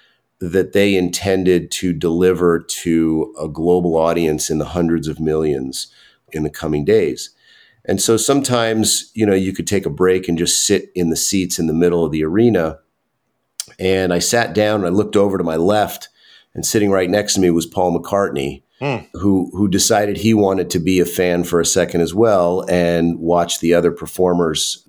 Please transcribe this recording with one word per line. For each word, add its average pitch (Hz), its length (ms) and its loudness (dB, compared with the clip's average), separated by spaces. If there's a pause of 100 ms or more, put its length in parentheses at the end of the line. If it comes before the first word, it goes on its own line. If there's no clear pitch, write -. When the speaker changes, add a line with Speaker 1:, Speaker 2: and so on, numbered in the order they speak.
(380)
Speaker 1:
that 90 360 -2
they 101 220 2
intended 90 720 0
to 90 240 -4
deliver 85 640 2
to 80 800 -2
a 78 80 -6
global 82 480 0
audience 80 540 0
in 78 80 0
the 73 80 -2
hundreds 82 420 0
of 76 100 -8
millions 78 680 -2 (460)
in 78 100 -6
the 76 80 -4
coming 76 340 -4
days. 87 460 0 (560)
And 95 160 -2
so 113 160 2
sometimes, 113 960 0
you 107 100 0
know, 101 100 4
you 95 200 0
could 85 120 -6
take 98 200 -2
a 78 40 -2
break 92 380 0
and 85 80 0
just 85 300 0
sit - 280 0
in 87 140 0
the 80 80 0
seats 92 420 -2
in 82 100 -2
the 78 40 0
middle 85 320 2
of 78 80 -2
the 78 100 -2
arena. 87 580 2 (1000)
And 92 340 0
I 87 60 0
sat 110 360 0
down 107 260 2
and 90 60 -2
I 87 40 -2
looked 104 260 0
over 98 220 2
to 87 60 -2
my 80 120 -2
left, 98 540 0 (440)
and - 120 -8
sitting 104 240 0
right 92 180 2
next 104 260 0
to 98 60 0
me 90 100 4
was 85 160 0
Paul 87 320 -2
McCartney, 71 640 -4 (160)
Speaker 2:
Hmm. 127 360 -6
Speaker 1:
who, 92 400 0
who 101 140 0
decided 101 500 0
he 110 160 2
wanted 95 340 2
to 90 100 -2
be 90 220 2
a 85 60 2
fan 90 380 0
for 85 160 0
a 82 40 0
second 87 380 0
as 82 100 -2
well 92 560 2
and 85 500 2
watch 85 420 0
the 85 120 2
other 87 180 4
performers, 87 1000 -2